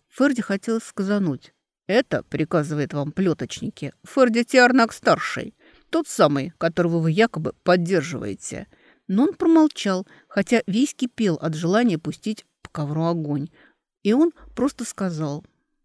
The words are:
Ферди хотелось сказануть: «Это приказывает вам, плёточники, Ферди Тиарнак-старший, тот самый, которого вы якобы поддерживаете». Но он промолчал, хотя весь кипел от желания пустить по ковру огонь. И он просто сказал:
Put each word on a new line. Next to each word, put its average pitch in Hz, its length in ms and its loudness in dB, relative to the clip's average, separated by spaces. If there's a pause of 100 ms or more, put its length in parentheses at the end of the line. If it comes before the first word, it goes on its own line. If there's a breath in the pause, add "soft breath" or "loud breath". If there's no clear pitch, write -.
Ферди 262 320 0
хотелось 220 420 -4
сказануть: 196 720 -4 (320)
«Это - 380 0
приказывает 151 680 -4
вам, 143 180 -4
плёточники, 156 840 -4 (100)
Ферди 240 400 2
Тиарнак-старший, 247 1120 2 (380 soft breath)
тот 320 160 -2
самый, 147 500 0
которого 170 400 0
вы 160 140 0
якобы 165 420 0 (100)
поддерживаете». 165 1000 -2 (420 soft breath)
Но 196 160 2
он 359 100 0
промолчал, 311 760 2 (200 soft breath)
хотя 214 400 0
весь 226 280 0
кипел 220 400 -2
от 160 200 -4
желания 180 420 2
пустить - 480 -8 (160)
по - 80 -20
ковру 151 360 -4
огонь. 156 440 -4 (540 soft breath)
И 202 100 2
он 311 180 4 (240 soft breath)
просто 240 300 -4
сказал: 156 580 -6 (420)